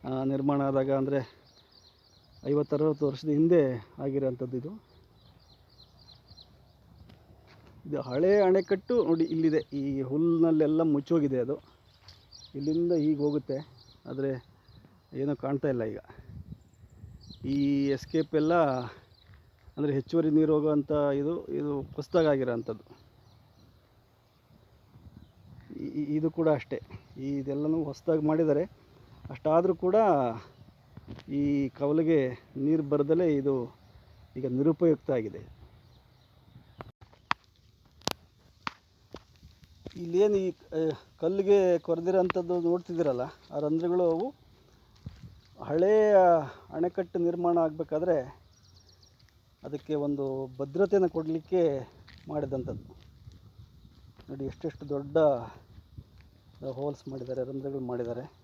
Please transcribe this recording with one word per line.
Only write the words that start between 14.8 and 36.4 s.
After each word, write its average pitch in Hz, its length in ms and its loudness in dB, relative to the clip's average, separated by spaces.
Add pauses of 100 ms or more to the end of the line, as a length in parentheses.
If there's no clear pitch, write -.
ಏನೂ 139 240 -4
ಕಾಣ್ತಾ 139 320 -4
ಇಲ್ಲ 123 140 -2
ಈಗ. 107 160 -6 (1500)
ಈ 139 420 0
ಎಸ್ಕೇಪ್ 151 460 -2
ಎಲ್ಲ, 156 200 2 (1200)
ಅಂದರೆ 143 160 -2
ಹೆಚ್ಚುವರಿ 156 380 0
ನೀರು 156 240 4
ಹೋಗೋವಂಥ 151 380 0 (280)
ಇದು, 160 260 -4
ಇದು 143 340 -4
ಹೊಸ್ದಾಗಿ 156 480 0
ಆಗಿರೋಂಥದ್ದು. 120 560 -2 (3000)
ಇ-, - 260 -10
ಇ-, 147 160 -2
ಇದು 156 140 0
ಕೂಡ 160 180 0
ಅಷ್ಟೇ, 143 320 0 (380)
ಈ 139 200 -4
ಇದೆಲ್ಲನೂ 147 460 -2
ಹೊಸ್ದಾಗಿ 151 420 0
ಮಾಡಿದ್ದಾರೆ. 156 380 2 (680)
ಅಷ್ಟಾದರೂ 165 440 2
ಕೂಡ 185 220 0 (1300)
ಈ 143 400 0
ಕವಲಿಗೆ 156 500 2 (380)
ನೀರು 156 260 0
ಬರ್ದಲೇ 147 540 2
ಇದು 139 180 0 (840)
ಈಗ 127 100 -6
ನಿರುಪಯುಕ್ತ 147 640 2
ಆಗಿದೆ. 110 320 -2 (4000)